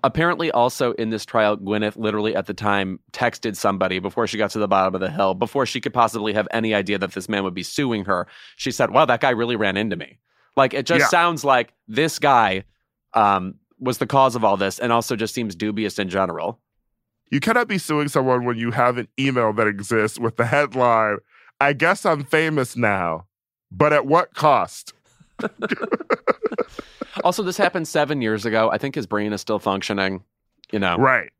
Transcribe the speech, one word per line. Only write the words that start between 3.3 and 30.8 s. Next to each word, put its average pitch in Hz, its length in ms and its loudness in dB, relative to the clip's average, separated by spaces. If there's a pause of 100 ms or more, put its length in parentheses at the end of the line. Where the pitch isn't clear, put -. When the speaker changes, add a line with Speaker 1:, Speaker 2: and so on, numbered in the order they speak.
Speaker 1:
somebody 92 420 0
before 98 300 -4
she 110 100 -6
got 104 140 0
to 110 80 -4
the 104 80 -2
bottom 95 260 2
of 92 60 -4
the 92 100 -4
hill, 98 240 0
before 120 320 -2
she 127 140 -6
could 127 120 -6
possibly 110 400 0
have 104 200 0
any 113 220 -2
idea 98 240 0
that 92 140 -4
this 95 160 -10
man 104 140 -2
would 92 120 -4
be 90 100 -8
suing 117 400 -4
her. 90 240 -2 (280)
She - 140 -6
said, 113 220 0
"Wow, 127 140 6
that 120 140 2
guy 135 100 2
really 117 260 0
ran 98 200 0
into 101 200 -2
me." 71 220 -14 (380)
Like, 135 180 4
it 139 120 -4
just 170 140 2
Speaker 2:
Yeah. 139 80 4
Speaker 1:
sounds 170 360 2
like 127 280 2 (160)
this 143 320 0
guy, 110 440 4 (500)
um, 98 420 2 (240)
was 127 180 -4
the 131 80 0
cause 131 300 4
of 113 80 0
all 101 120 4
this 95 220 -2
and 117 140 0
also 117 240 0
just 110 180 -4
seems 107 220 -6
dubious 104 420 -4
in 98 100 -4
general. 90 520 -4 (720)
Speaker 2:
You 143 80 -2
cannot 233 280 0
be 202 100 -2
suing 147 300 -2
someone 131 360 0
when 120 140 -2
you 117 140 -2
have 120 260 2
an 110 80 -6 (120)
email 127 340 2
that 107 160 2
exists 104 500 -2
with 113 180 -4
the 117 100 2
headline, 117 720 2 (420)
"I 143 140 4
guess 165 320 0
I'm 151 180 0
famous 156 500 0
now, 92 520 -2 (440)
but 143 220 2
at 139 140 2
what 160 280 2
cost?" 131 600 0 (460)
<laughs> - 40 -8 (1800)
Speaker 1:
Also, 180 180 0
this 180 140 -4
happened 180 320 -2
seven 147 340 0
years 110 240 -2
ago. 113 240 2
I 107 80 -2
think 139 160 -6
his 123 120 -6
brain 104 260 -2
is 98 80 -6
still 107 180 -2
functioning, 98 640 -2 (480)
you 107 80 -2
know. 90 180 2